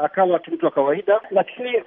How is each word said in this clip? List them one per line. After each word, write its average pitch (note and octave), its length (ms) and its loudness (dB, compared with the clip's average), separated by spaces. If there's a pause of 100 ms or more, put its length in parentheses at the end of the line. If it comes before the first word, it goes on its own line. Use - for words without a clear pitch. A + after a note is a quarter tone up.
akawa F3+ 340 0
tu - 120 -18
mtu E3 140 -4
wa D#3 80 2
kawaida, E3+ 480 0 (100)
lakini G3+ 400 -2 (160)